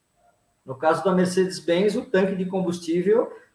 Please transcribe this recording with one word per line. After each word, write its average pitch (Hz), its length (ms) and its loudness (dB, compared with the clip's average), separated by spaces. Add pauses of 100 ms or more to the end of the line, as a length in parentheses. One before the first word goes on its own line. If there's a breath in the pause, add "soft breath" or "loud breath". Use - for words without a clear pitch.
(640)
No 131 100 -12
caso 160 280 0
da 190 100 2
Mercedes-Benz, 180 840 0
o 247 80 -6
tanque 185 320 0
de 185 80 -4
combustível 180 880 0 (220 loud breath)